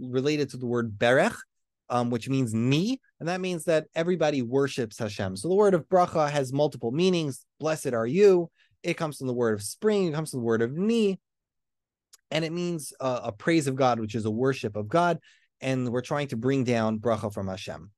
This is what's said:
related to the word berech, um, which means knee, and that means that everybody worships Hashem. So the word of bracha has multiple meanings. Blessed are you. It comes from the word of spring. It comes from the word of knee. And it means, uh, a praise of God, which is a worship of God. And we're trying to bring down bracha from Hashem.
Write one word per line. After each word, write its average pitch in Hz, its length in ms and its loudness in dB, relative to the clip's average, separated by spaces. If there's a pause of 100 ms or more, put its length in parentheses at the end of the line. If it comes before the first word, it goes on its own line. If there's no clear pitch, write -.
related 131 480 0
to 135 80 -14
the 127 80 -8
word 117 320 -2
berech, 131 360 4 (560)
um, 120 200 0
which 120 180 -4
means 131 260 0
knee, 147 460 0 (220)
and 151 80 -6
that 185 100 -4
means 180 240 -4
that 156 220 2 (100)
everybody 160 460 0
worships 131 580 -2
Hashem. 104 380 -4
So 98 100 -6
the 180 80 2
word 202 180 6
of 170 140 0
bracha 175 420 4
has 139 220 -2
multiple 135 400 0
meanings. 165 540 0 (120)
Blessed 147 360 -4
are 113 120 0
you. 175 460 6 (320)
It 170 120 -2
comes 151 220 -6
from 135 100 -6
the 127 60 -2
word 120 200 2
of 104 100 -4
spring. 202 440 0
It 151 60 -2
comes 156 180 -6
from 131 100 -4
the 117 40 -4
word 113 160 2
of 117 120 0
knee. 202 480 0 (1120)
And 156 120 0
it 160 80 -4
means, 170 480 -4
uh, 127 240 -2
a 113 80 -4
praise 156 360 2
of 131 100 -2
God, 123 240 4
which 107 140 -6
is 113 100 -2
a 110 60 0
worship 123 440 -2
of 104 140 -6
God. 170 300 2 (420)
And 131 280 -2
we're 120 120 -2
trying 143 260 -4
to 139 80 -6
bring 131 300 2
down 110 340 2
bracha 110 340 -2
from 98 140 -6
Hashem. 95 500 -10